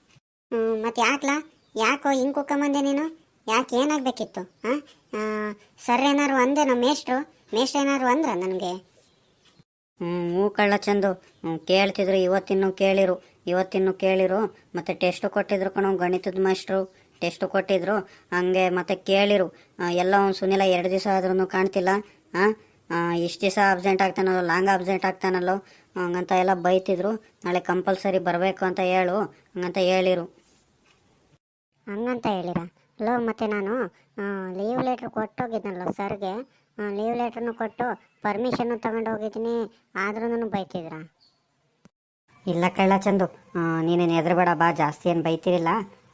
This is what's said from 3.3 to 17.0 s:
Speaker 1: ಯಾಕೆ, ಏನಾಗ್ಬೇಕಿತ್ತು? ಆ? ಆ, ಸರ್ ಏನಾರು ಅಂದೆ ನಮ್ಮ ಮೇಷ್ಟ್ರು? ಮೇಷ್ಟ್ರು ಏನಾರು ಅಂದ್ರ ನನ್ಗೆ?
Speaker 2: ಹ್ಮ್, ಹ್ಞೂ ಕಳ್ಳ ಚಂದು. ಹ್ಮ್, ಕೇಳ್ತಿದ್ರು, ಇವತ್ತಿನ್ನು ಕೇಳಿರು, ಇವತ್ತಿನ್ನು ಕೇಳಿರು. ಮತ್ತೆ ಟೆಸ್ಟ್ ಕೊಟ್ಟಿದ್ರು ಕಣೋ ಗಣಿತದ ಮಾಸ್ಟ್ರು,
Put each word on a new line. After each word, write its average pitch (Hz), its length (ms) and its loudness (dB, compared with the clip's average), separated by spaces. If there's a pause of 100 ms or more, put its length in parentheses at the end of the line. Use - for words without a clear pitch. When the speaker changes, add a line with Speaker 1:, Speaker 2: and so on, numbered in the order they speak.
Speaker 1:
ಯಾಕೆ, 240 280 0
ಏನಾಗ್ಬೇಕಿತ್ತು? 262 640 -2
ಆ? 214 340 -4 (400)
ಆ, 214 380 -4 (340)
ಸರ್ 240 140 2
ಏನಾರು 277 340 2
ಅಂದೆ 277 300 4
ನಮ್ಮ 247 160 2
ಮೇಷ್ಟ್ರು? 269 540 0 (200)
ಮೇಷ್ಟ್ರು 269 280 0
ಏನಾರು 277 240 0
ಅಂದ್ರ 285 280 2
ನನ್ಗೆ? 185 600 -6 (1080)
Speaker 2:
ಹ್ಮ್, 175 320 -4
ಹ್ಞೂ 196 180 2
ಕಳ್ಳ 202 260 2
ಚಂದು. 202 360 0
ಹ್ಮ್, 165 460 -8
ಕೇಳ್ತಿದ್ರು, 190 560 2
ಇವತ್ತಿನ್ನು 190 580 2
ಕೇಳಿರು, 190 500 2 (240)
ಇವತ್ತಿನ್ನು 185 460 0
ಕೇಳಿರು. 190 540 2
ಮತ್ತೆ - 480 -8
ಟೆಸ್ಟ್ 185 360 -2
ಕೊಟ್ಟಿದ್ರು 196 400 -2
ಕಣೋ 196 260 0
ಗಣಿತದ 180 420 -2
ಮಾಸ್ಟ್ರು, 190 560 -2 (260)